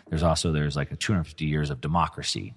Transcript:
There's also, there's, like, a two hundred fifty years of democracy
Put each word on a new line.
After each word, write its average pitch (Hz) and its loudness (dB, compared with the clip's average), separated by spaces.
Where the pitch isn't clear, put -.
There's 80 0
also, 82 4
there's, 73 0
like, 71 -4
a 73 -8
two - -2
hundred 87 2
fifty - -6
years 76 2
of 71 -6
democracy 80 -2